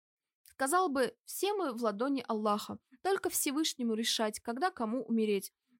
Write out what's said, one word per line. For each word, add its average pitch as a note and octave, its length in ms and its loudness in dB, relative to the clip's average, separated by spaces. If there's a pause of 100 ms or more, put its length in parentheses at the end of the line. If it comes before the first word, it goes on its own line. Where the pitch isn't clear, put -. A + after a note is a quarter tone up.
(420)
Сказал F4 460 2
бы: C4 260 0 (120)
'Все - 260 -2
мы F4+ 200 0
в A#3 100 -6
ладони B3 440 0
Аллаха, G#3 520 0 (240)
только F#4+ 260 0
Всевышнему C#4 640 0
решать, A3 460 0
когда C4 300 -2
кому A#3+ 340 -4
умереть, G#3+ 480 0 (260)